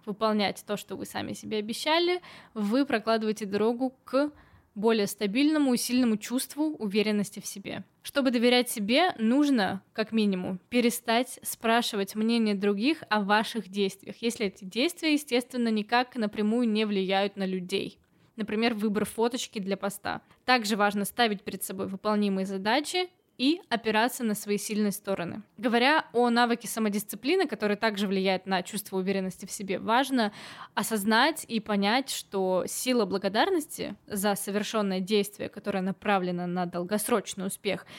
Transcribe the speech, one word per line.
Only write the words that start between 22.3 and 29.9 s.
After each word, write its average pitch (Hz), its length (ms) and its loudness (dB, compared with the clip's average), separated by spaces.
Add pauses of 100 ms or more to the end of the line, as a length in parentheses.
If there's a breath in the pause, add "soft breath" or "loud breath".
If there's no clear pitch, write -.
задачи 262 600 -2 (280)
и 311 320 2
опираться 233 540 0
на 214 120 0
свои 208 220 -2
сильные 208 340 0
стороны. 190 520 -6 (140)
Говоря 240 560 4
о 240 160 4
навыке 233 380 2
самодисциплины, 220 800 0
который 208 280 -2
также 208 320 -2
влияет 190 380 0
на 190 160 0
чувство 196 360 -6
уверенности 190 480 -2
в - 60 -14
себе, 185 280 -4
важно 233 520 2 (440 loud breath)